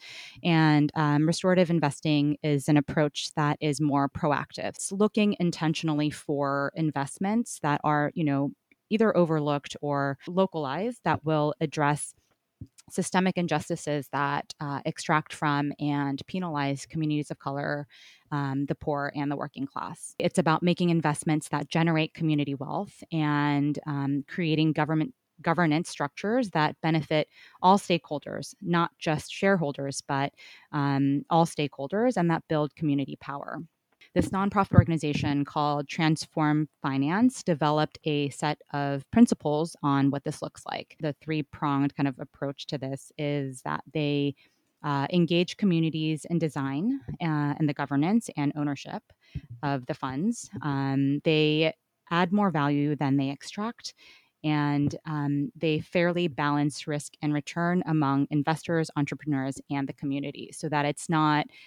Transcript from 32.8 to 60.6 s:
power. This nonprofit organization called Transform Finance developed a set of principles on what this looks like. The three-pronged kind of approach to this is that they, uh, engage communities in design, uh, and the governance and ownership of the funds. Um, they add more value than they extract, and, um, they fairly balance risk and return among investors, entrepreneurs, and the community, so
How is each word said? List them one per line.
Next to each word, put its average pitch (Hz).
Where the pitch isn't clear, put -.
power. -
This -
nonprofit 196
organization 147
called 147
Transform 156
Finance 156
developed 151
a 143
set 151
of 143
principles 165
on 139
what 139
this -
looks -
like. -
The 156
three-pronged 147
kind 143
of 135
approach -
to 151
this 135
is 143
that -
they, 143
uh, 143
engage 175
communities 160
in 170
design, 156
uh, 147
and 156
the 147
governance 151
and 143
ownership 147
of 139
the 156
funds. 147
Um, 139
they 156
add 175
more 202
value 143
than 139
they 139
extract, -
and, 147
um, 143
they 156
fairly 175
balance 147
risk 147
and 151
return 170
among 139
investors, 156
entrepreneurs, 139
and 139
the 135
community, 143
so 160